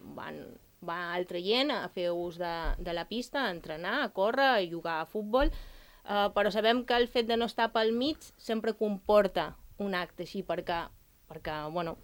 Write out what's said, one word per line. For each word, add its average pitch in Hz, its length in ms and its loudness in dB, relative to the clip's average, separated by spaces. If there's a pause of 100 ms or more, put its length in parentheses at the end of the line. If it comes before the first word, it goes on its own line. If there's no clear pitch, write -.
(180)
van, 156 240 -10 (420)
va 170 140 -6 (160)
altra 180 260 -2
gent 240 320 2
a 202 180 -2
fer 175 220 -2
ús 175 280 -4
de, 175 120 -2 (260)
de 175 160 -6
la 170 140 -4
pista, 247 400 -4
a 190 40 -2
entrenar, 170 520 -4
a 233 80 -2
córrer, 254 460 4
a 190 100 2
jugar 165 320 -4
a 165 80 -4
futbol, 214 440 2
eh, - 840 -2
però 208 160 4
sabem 220 320 4
que 240 160 2
el 240 80 4
fet 240 200 0
de 233 100 2
no 233 100 2
estar 226 240 0
pel 220 220 2
mig 269 260 0 (160)
sempre 220 400 -2
comporta 202 800 2 (240)
un 202 180 -2
acte 180 320 -6
així, 196 160 -8
perquè, 170 400 -4 (480)
perquè, 156 300 -6 (100)
bueno, 170 320 -2